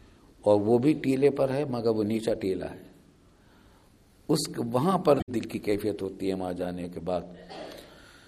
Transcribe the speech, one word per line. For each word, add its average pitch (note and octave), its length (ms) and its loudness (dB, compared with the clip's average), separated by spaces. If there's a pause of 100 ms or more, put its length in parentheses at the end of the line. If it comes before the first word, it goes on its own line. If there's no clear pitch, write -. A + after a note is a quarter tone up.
(400)
اور G#2 200 6
وہ A2+ 180 4
بھی C#3+ 140 4
ٹیلے C3+ 380 2
پر C3+ 180 0
ہے، C3+ 160 -2
مگر A#2+ 240 -2
وہ G#2+ 160 2
نیچا A2 300 0
ٹیلا F2+ 360 -4
ہے۔ - 120 -16 (1500)
اس، D3+ 100 2 (340)
وہاں E3+ 260 2
پر C#3+ 200 6 (160)
دل A2 60 -2
کی - 180 -6
کیفیت G2+ 440 -2
ہوتی F#2+ 260 -6
ہے F#2+ 60 0
وہاں F#2 180 -4
جانے F2 360 -6
کے F2+ 120 -12
بعد۔ F2 200 -2 (1080)